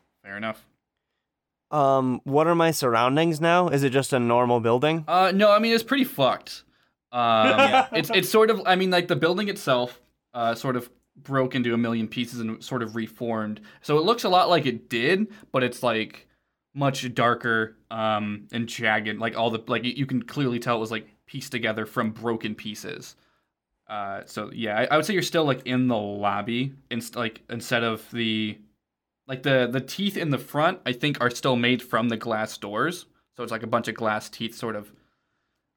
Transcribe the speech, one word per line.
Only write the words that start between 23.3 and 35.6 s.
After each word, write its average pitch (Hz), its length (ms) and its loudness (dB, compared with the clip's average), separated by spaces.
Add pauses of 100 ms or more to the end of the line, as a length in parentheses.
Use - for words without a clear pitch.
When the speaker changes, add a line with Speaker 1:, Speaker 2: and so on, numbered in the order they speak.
Speaker 1:
Uh, 101 360 -8
so 107 280 -10
yeah, 107 240 -4
I, 120 100 2
I 147 100 4
would 156 100 2
say 214 80 -2
you're 175 80 2
still, 165 220 0
like, 135 220 0
in 127 200 2
the 120 100 2
lobby, 104 760 -2 (180)
inst-, 117 260 -8
like, 113 340 -6
instead 117 340 -2
of 110 280 -4
the, 110 460 -2 (680)
like, 131 160 -10
the, 131 280 2
the 131 100 -2
teeth 190 360 -6
in 151 140 -2
the 127 80 0
front, 165 480 -2
I 127 60 0
think, 143 280 -4
are 120 100 2
still 127 260 0
made 120 260 2
from 120 260 -2
the 117 80 -2
glass 110 400 -6
doors. 117 500 -6 (300)
So 123 60 -12
it's, 113 100 -10
like, 113 120 -6
a - 40 -8
bunch 113 200 -2
of 110 80 -4
glass 107 340 -2
teeth 113 240 -10
sort 110 220 -8
of, 104 160 -14 (840)